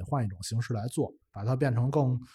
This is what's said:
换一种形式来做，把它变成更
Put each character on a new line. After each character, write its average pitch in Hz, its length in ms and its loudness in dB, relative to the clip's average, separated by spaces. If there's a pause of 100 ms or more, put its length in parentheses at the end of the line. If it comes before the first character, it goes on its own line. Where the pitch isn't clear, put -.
换 131 220 0
一 - 20 -2
种 95 160 -6
形 113 180 -2
式 120 120 -2
来 107 140 -2
做， 135 220 -2 (220)
把 104 140 -8
它 127 100 2
变 135 180 2
成 120 160 2
更 131 300 2 (160)